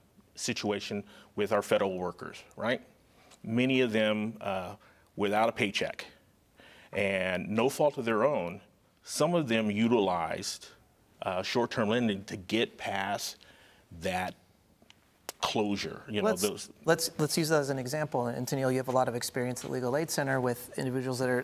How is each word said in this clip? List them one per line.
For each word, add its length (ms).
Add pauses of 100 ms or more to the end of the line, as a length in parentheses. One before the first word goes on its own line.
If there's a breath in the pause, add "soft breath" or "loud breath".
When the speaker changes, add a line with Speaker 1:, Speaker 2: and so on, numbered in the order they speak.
(360)
Speaker 1:
situation 680 (320 loud breath)
with 160
our 100
federal 360
workers, 440 (140)
right? 260 (640 soft breath)
Many 380
of 100
them, 500
uh, 340 (400 soft breath)
without 340
a 20
paycheck 540 (880 loud breath)
and 560
no 200
fault 280
of 80
their 180
own, 380 (420)
some 320
of 120
them 220
utilized, 1000 (520)
uh, 220
short-term 460
lending 340
to 140
get 400
past 600 (640 loud breath)
that 320 (1080)
closure. 680
You 140
know, 80
Speaker 2:
Let's, 140
Speaker 1:
those 260 (160)
Speaker 2:
let's, 320
let's 180
use 140
that 120
as 100
an 80
example. 480
And 180
Tennille, 260
you 60
have 120
a 20
lot 160
of 80
experience 500
at 60
Legal 260
Aid 140
Center 280
with 380
individuals 400
that 120
are, 140